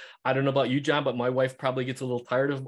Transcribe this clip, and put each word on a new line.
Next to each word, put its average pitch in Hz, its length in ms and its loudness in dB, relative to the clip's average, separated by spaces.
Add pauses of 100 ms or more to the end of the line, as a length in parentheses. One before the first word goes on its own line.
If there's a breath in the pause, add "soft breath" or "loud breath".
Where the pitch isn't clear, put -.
(240 loud breath)
I 131 80 2
don't 135 100 2
know 139 80 2
about 131 200 2
you, 139 100 2
John, 143 240 0
but 123 120 0
my 123 140 0
wife 131 260 0
probably 131 280 -2
gets 131 160 -6
a 135 40 -4
little 123 200 -4
tired 135 260 2
of 135 180 -4